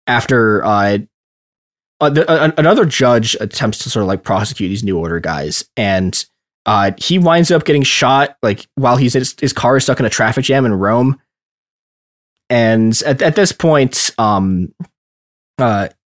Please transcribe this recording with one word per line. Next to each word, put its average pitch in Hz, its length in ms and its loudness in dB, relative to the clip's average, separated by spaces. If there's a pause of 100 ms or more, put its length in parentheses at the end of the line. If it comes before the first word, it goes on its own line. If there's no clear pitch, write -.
after, 117 580 2
uh, 101 340 0 (1040)
uh, 151 100 2
the, 156 180 0
uh, 156 180 2
an-, 160 120 0
another 190 260 4
judge 123 560 0
attempts 107 380 -6
to - 120 -10
sort 110 120 -2
of, 95 60 -2
like, 95 160 -4
prosecute 95 460 -4
these 98 120 -6
New 95 160 -2
Order 82 220 -4
guys. 76 440 -6 (120)
And, 95 480 -2 (420)
uh, 101 320 2
he 180 220 -2
winds 170 320 2
up 160 120 2
getting 143 200 2
shot, 139 580 0
like, 104 320 -2
while 123 220 2
he's 127 180 2
in 131 60 0
his, - 200 -6
his 135 120 -2
car 127 240 0
is 131 80 0
stuck - 160 0
in 120 60 0
a 107 40 -2
traffic 113 340 0
jam 135 220 2
in 110 80 0
Rome. 117 460 0 (1300)
And 113 560 2
at, 139 160 -2
at 160 140 0
this 202 160 2
point, 147 640 0
um, 95 560 0 (840)
uh, 107 300 0 (300)